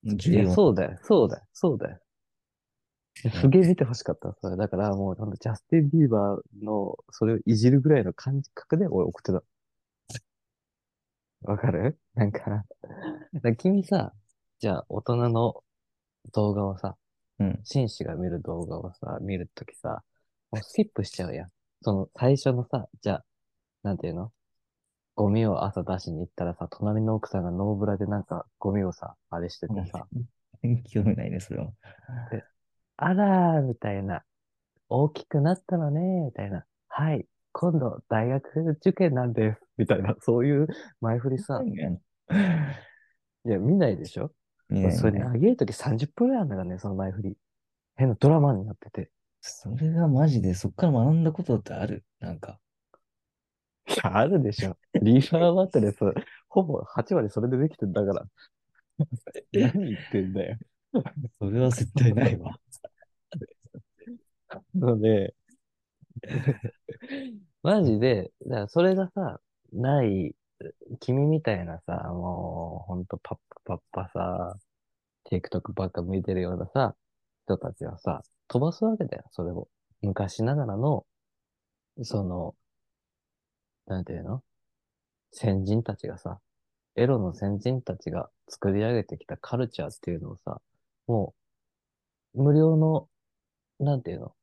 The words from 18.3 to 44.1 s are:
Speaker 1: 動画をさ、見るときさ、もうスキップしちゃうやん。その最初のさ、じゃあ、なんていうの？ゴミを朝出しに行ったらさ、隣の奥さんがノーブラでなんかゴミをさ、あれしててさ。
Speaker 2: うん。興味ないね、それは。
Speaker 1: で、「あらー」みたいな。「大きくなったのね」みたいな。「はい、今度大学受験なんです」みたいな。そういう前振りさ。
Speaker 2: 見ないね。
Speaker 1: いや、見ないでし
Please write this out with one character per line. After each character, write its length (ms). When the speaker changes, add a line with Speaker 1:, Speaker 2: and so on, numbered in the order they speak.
Speaker 1:
動 260
画 140
を 140
さ、 260
見 180
る 160
と 100
き 120
さ、 260
も 100
う 20
ス 120
キ 80
ッ 100
プ 120
し 60
ち 120
ゃ 60
う 60
や 120
ん。 40
そ 100
の 240
最 200
初 160
の 160
さ、 200
じ 100
ゃ 40
あ、 100
な 120
ん 40
て 80
い 40
う 40
の？ 180
ゴ 160
ミ 160
を 180
朝 180
出 160
し 140
に 80
行 40
っ 40
た 160
ら 100
さ、 160
隣 320
の 140
奥 120
さ 120
ん 40
が 60
ノ 220
ー 20
ブ 120
ラ 100
で 100
な 120
ん 60
か 220
ゴ 140
ミ 120
を 80
さ、 240
あ 100
れ 80
し 100
て 100
て 60
さ。 140
Speaker 2:
う 40
ん。 160
興 200
味 120
な 80
い 60
ね、 100
そ 140
れ 60
は。 120
Speaker 1:
で、 140
「あ 180
ら 460
ー」 60
み 100
た 160
い 100
な。 220
「大 220
き 160
く 140
な 120
っ 120
た 120
の 140
ね」 100
み 60
た 120
い 60
な。 160
「は 260
い、 120
今 260
度 300
大 200
学 320
受 120
験 220
な 100
ん 80
で 220
す」 60
み 100
た 100
い 60
な。 180
そ 180
う 80
い 100
う 120
前 180
振 120
り 80
さ。 260
Speaker 2:
見 100
な 120
い 40
ね。 100
Speaker 1:
い 60
や、 80
見 180
な 120
い 80
で 80
し 140